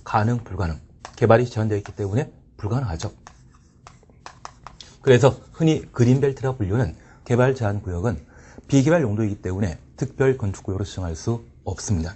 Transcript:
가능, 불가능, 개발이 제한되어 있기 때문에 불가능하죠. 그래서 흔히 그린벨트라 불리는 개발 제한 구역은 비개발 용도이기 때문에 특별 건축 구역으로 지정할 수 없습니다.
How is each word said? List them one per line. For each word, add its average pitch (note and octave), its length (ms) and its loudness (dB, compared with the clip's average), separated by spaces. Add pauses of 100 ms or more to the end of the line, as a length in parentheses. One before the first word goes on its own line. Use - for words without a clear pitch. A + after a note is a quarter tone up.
가능, A#2 320 0
불가능, F2 420 -6 (380)
개발이 A#2 280 6
제한되어 A2 340 -2
있기 - 120 -12
때문에 G#2+ 400 -4 (240)
불가능하죠. G#2+ 560 -4 (1900)
그래서 B2+ 360 6 (140)
흔히 - 400 0
그린벨트라 B2+ 640 2
불리는 G2 400 -2 (300)
개발 B2+ 280 2
제한 G#2 280 -4
구역은 F2+ 440 -6 (420)
비개발 D3+ 340 4
용도이기 G#2+ 400 -2
때문에 F#2 360 -4 (200)
특별 C3+ 400 0
건축 G2 260 -6
구역으로 F#2+ 220 -4
지정할 E2+ 320 -8
수 A#2 260 -6 (220)
없습니다. F2 500 -4